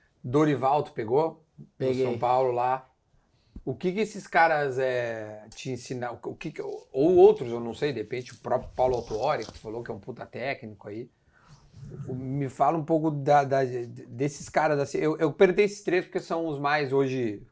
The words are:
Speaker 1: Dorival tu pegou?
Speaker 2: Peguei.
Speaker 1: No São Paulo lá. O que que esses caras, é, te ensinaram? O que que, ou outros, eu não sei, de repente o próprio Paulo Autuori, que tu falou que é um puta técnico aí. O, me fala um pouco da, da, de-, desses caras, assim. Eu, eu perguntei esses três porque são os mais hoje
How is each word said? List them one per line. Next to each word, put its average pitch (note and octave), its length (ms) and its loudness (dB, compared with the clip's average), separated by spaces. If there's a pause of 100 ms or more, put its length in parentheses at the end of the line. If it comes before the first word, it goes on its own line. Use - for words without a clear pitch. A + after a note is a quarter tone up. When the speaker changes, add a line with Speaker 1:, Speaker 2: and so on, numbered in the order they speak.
(220)
Speaker 1:
Dorival C#3 600 2
tu - 100 -10
pegou? C3 520 0 (340)
Speaker 2:
Peguei. C3 260 0
Speaker 1:
No B2+ 60 0
São A#2+ 80 -4
Paulo B2+ 340 2
lá. B2+ 360 0 (760)
O C3+ 100 -6
que F3 180 -2
que G3 80 -2
esses G#3 260 -6
caras, D3+ 520 2
é, A2+ 760 -4
te - 160 -10
ensinaram? A#2+ 540 -8
O E3 100 -8
que - 160 -10
que, - 100 -12
ou - 560 0
outros, F#3 340 8
eu A#2 100 -4
não A#2 140 -6
sei, D3 180 -2
de A2+ 80 -6
repente B2+ 320 -10
o - 60 -20
próprio - 360 -4
Paulo B2+ 220 2
Autuori, A#2 500 -2
que - 60 -16
tu - 80 -20
falou A2+ 240 -10
que A#2+ 60 -10
é A2+ 40 -8
um G2+ 60 -12
puta A#2 260 -12
técnico A2+ 600 -10
aí. A2 200 -12 (960)
O, C3 80 -8
me C3 340 -4
fala C#3+ 280 2
um D#3 80 -4
pouco D#3+ 260 2
da, C#3+ 340 4
da, C3+ 200 2
de-, B2 220 -4
desses A#2+ 600 -8
caras, D#3 320 2
assim. C#3 180 -4
Eu, D#3 200 0
eu D#3+ 140 0
perguntei F#3 340 6
esses G3+ 160 -6
três F3 220 0
porque - 160 -6
são E3 280 -4
os C#3+ 100 -4
mais C#3+ 340 0
hoje C3 580 0